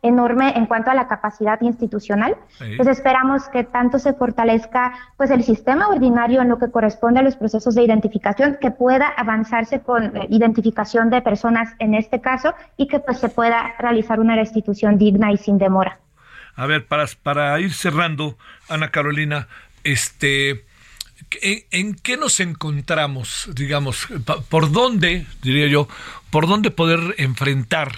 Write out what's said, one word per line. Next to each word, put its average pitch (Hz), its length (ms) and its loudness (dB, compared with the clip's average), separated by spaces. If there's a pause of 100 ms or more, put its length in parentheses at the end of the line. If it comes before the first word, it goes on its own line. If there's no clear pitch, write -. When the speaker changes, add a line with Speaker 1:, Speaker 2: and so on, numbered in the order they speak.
Speaker 1:
enorme 247 540 4
en 226 100 2
cuanto 226 240 0
a 262 40 4
la 247 120 2
capacidad 214 540 -2
institucional. 233 760 -2 (220)
Speaker 2:
Sí. 131 60 -16 (120)
Speaker 1:
Pues 254 120 2
esperamos 269 600 2
que 247 140 -2
tanto 247 380 0
se 277 140 0
fortalezca, 233 760 0 (240)
pues, 277 140 0
el 247 140 4
sistema 269 420 2
ordinario 247 560 2
en 247 60 2
lo 233 100 2
que 240 100 -2
corresponde 233 520 2
a - 20 4
los 269 140 2
procesos 220 400 -2
de 240 80 6
identificación, 214 760 2
que 254 120 0
pueda 262 340 2
avanzarse 226 760 -2
con, 233 340 -2
eh, 196 120 -6
identificación 226 840 2
de 247 120 2
personas 226 560 0
en 214 160 0
este 220 260 -2
caso 262 340 -2 (220)
y 277 120 -2
que, 294 100 -2
pues, 262 200 -4
se 233 100 -2
pueda 233 500 0
realizar 226 400 0
una 226 160 4
restitución 214 640 0
digna 208 320 4
y 202 60 2
sin 202 220 2
demora. 190 420 2 (560)
Speaker 2:
A 131 100 -6
ver, 147 220 0
para, 151 160 0 (180)
para 147 380 0
ir 185 120 -2
cerrando, 156 640 -2 (320)
Ana 156 220 -4
Carolina, 147 560 -2 (380)
este, 139 800 -2 (800)
¿en, 214 160 -2 (120)
en 190 240 -4
qué - 220 -6
nos - 240 -2
encontramos, 147 1120 -4
digamos, 139 540 -4 (160)
pa-, 160 240 -4
por 160 240 2
dónde, 180 540 0 (160)
diría 139 240 0
yo, 147 200 2 (440)
por 156 160 2
dónde 208 240 2
poder 165 480 0
enfrentar, 139 800 -2